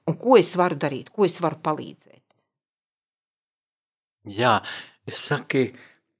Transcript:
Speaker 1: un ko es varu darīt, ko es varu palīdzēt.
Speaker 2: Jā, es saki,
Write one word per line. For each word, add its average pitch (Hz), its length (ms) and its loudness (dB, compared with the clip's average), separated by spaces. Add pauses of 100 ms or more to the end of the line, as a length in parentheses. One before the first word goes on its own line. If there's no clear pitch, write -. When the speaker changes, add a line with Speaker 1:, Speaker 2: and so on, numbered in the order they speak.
Speaker 1:
un 165 140 -4
ko 247 200 4
es 175 160 4
varu 175 240 0
darīt, 139 320 -6
ko 208 160 0
es - 160 0
varu 160 160 -2
palīdzēt. - 640 -8 (2000)
Speaker 2:
Jā, 107 340 2 (460)
es - 160 -10
saki, 135 460 -2 (520)